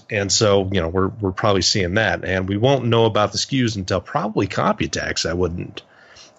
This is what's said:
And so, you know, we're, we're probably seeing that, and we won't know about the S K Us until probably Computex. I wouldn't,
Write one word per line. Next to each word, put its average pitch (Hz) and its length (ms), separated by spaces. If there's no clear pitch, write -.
And 101 200
so, 98 420
you 98 100
know, 82 80
we're, 95 180
we're 101 240
probably 98 300
seeing 90 320
that, 95 320
and 92 240
we 101 80
won't 127 280
know 117 200
about 104 260
the 101 60
S - 80
K 135 180
Us 110 140
until 92 240
probably 170 460
Computex. 80 840
I 82 40
wouldn't, 87 480